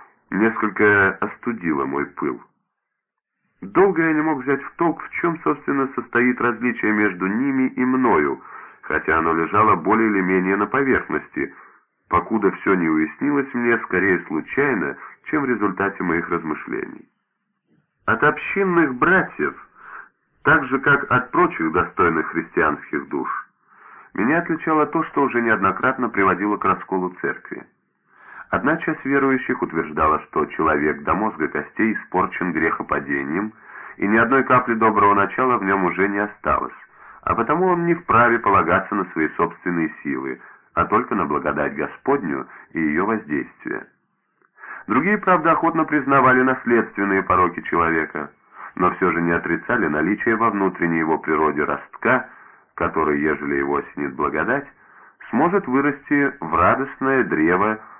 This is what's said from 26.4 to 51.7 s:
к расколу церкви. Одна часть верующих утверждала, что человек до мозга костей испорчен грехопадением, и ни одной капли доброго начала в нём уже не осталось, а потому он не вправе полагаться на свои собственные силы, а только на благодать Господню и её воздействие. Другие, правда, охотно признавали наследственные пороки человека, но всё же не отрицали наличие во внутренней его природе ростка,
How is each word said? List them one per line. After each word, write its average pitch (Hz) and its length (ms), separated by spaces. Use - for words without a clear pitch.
к - 80
расколу 90 560
церкви. - 420
Одна 120 260
часть 160 280
верующих 135 580
утверждала, 78 580
что 78 260
человек 76 560
до 78 120
мозга 92 340
костей 104 460
испорчен 92 580
грехопадением, 76 1040
и 98 100
ни 107 120
одной 127 260
капли 123 300
доброго 104 400
начала 123 420
в 98 80
нём 98 200
уже 87 240
не 101 100
осталось, 76 560
а - 120
потому 143 340
он 170 180
не 170 80
вправе 117 440
полагаться 95 560
на 95 120
свои 78 240
собственные 85 640
силы, 65 360
а 85 100
только 113 320
на 87 80
благодать 73 500
Господню 76 720
и 80 80
её 80 260
воздействие. - 800
Другие, 165 320
правда, 165 340
охотно 160 320
признавали 131 580
наследственные 110 840
пороки 92 380
человека, 82 680
но 90 160
всё 90 180
же 82 120
не 85 100
отрицали 85 560
наличие 90 480
во 110 140
внутренней 90 480
его 80 200
природе 76 460
ростка, 110 640